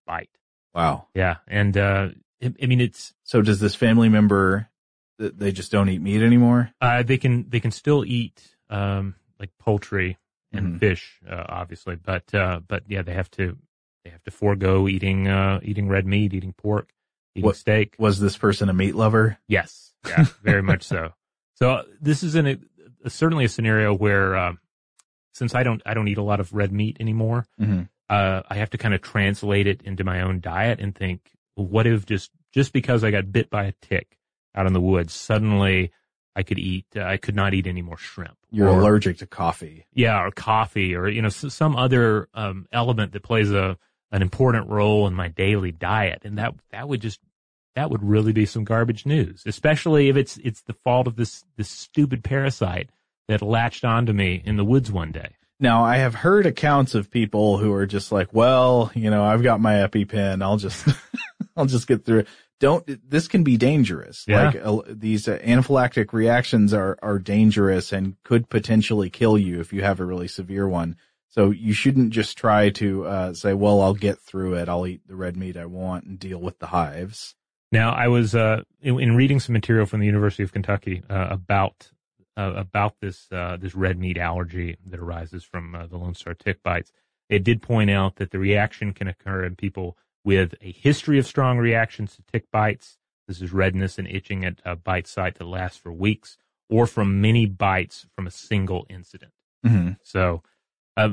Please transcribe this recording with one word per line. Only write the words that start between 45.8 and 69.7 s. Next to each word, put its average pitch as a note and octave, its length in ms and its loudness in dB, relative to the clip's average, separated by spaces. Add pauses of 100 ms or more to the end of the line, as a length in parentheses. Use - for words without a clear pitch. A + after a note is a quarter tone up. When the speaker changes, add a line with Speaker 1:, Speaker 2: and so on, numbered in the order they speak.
Speaker 1:
And G#2 140 -10
that, A2+ 160 -4 (160)
that A#2+ 180 -14
would C3 120 -4
just G#2+ 200 -10 (560)
that D3 140 -4
would G#2 120 -2
really G#2+ 300 2
be G#2+ 140 4
some A2 180 -6
garbage A2+ 420 0
news, C#3 400 -2
especially D3+ 640 2
if C3+ 80 4
it's, C#3 220 0
it's A#2 240 -8
the - 100 -12
fault B2 340 0
of A2+ 100 -6
this, - 280 -6 (120)
this G#2+ 140 -6
stupid C3 540 -4
parasite B2 680 -4 (380)
that G#2 140 0
latched A2+ 420 -2
onto A#2 280 2
me F#2 320 0
in G#2 120 -2
the G2+ 80 0
woods A#2+ 260 2
one E2 220 -4
day. D2 180 -12 (300)
Speaker 2:
Now, A#2 240 4
I A#2+ 140 2
have B2+ 180 0
heard F#3+ 300 4
accounts C#3+ 480 2
of G#2 160 -2
people G#2+ 480 2
who G#2 160 0
are G2 120 0
just G2 240 -6
like, F#2+ 220 0
"Well, B2 600 4
you A2 160 0
know, G#2 120 2
I've G#2+ 200 4
got A2+ 180 2
my A2 140 4
EpiPen. G2 680 0
I'll G2 140 0
just, G2 320 -2 (340)
<laughs> - 340 -14
I'll E3 100 0
just B2+ 200 -2
get A#2 180 0
through A2+ 160 2
it." G2+ 80 -4 (320)
Don't, C#3+ 240 2 (240)
this D3+ 200 0
can F#3+ 160 2
be B2+ 120 4
dangerous. A#2+ 720 0
Speaker 1:
Yeah. A2 240 4
Speaker 2:
Like, - 120 -4
uh, G#2+ 160 0 (100)
these, A2 400 -4
uh, G2+ 100 -2
anaphylactic B2 760 2
reactions A2+ 640 2
are, F#2+ 280 -2
are G2+ 160 -2
dangerous G2+ 720 2
and F#2+ 300 -4
could A#2 280 0
potentially G#2+ 600 0
kill A2 280 2
you F2+ 220 -2
if E2 120 -10